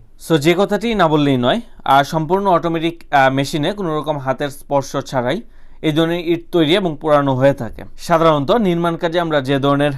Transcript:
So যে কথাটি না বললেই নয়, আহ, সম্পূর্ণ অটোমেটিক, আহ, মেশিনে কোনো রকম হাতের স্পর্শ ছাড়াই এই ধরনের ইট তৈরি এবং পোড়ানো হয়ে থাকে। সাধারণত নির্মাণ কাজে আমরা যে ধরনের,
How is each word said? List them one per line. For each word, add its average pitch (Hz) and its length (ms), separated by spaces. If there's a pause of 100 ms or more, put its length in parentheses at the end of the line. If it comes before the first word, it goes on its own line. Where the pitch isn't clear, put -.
(300)
So 165 80
যে 156 200
কথাটি 208 380
না 185 120
বললেই 147 300
নয়, 135 240 (220)
আহ, 139 200
সম্পূর্ণ 170 440
অটোমেটিক, 165 640
আহ, 135 220
মেশিনে 143 400
কোনো 175 240
রকম 151 200
হাতের 135 320
স্পর্শ 139 480
ছাড়াই 135 440 (400)
এই 156 100
ধরনের 165 360
ইট 170 240
তৈরি 165 240
এবং 180 260
পোড়ানো 143 340
হয়ে 135 180
থাকে। 113 300 (140)
সাধারণত 160 540
নির্মাণ 170 440
কাজে 170 240
আমরা 160 220
যে 135 180
ধরনের, 143 380